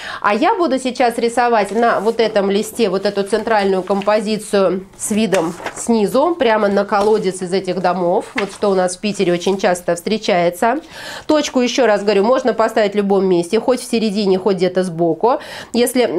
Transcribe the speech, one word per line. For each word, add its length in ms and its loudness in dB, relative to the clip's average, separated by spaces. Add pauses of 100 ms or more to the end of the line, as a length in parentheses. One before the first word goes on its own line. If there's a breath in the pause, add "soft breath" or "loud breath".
(200 loud breath)
А 140 2
я 200 2
буду 240 0
сейчас 400 0
рисовать 520 0
на 300 2
вот 200 -2
этом 300 0
листе 380 0
вот 180 -2
эту 160 -2
центральную 600 0
композицию 1040 0 (120)
с 120 -8
видом 440 0 (220)
снизу, 580 0
прямо 340 0
на 160 0
колодец 580 0
из 100 -6
этих 280 -2
домов, 540 0
вот 180 -4
что 180 -2
у 40 2
нас 220 0
в 40 -18
Питере 320 -2
очень 260 -2
часто 360 0
встречается. 800 0 (500 loud breath)
Точку, 340 2
еще 260 2
раз 160 2
говорю, 220 2
можно 280 2
поставить 400 2
в 40 -2
любом 300 2
месте, 340 2
хоть 200 0
в 100 -10
середине, 480 2
хоть 180 0
где-то 280 0
сбоку. 540 0 (340 loud breath)
Если 340 2 (120)